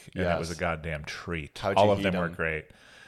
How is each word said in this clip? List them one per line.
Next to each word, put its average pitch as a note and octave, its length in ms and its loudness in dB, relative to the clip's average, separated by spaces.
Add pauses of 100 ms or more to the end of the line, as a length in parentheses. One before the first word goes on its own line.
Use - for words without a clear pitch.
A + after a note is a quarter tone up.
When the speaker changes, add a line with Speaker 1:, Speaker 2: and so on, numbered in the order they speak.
(140)
Speaker 1:
and F#2 100 -2
it E2+ 140 2
was E2 120 -4
a - 20 -6
Speaker 2:
Yes. D#2 80 -10
Speaker 1:
goddamn D#2+ 440 -4
treat. - 540 -8
Speaker 2:
How'd G2 180 0
Speaker 1:
All G2+ 100 8
Speaker 2:
you G#2 60 8
Speaker 1:
of G2+ 60 4
Speaker 2:
heat G2 60 0
Speaker 1:
them F#2 120 2
were F2+ 100 0
Speaker 2:
'em? E2+ 80 -6
Speaker 1:
great. D#2+ 320 -4 (420)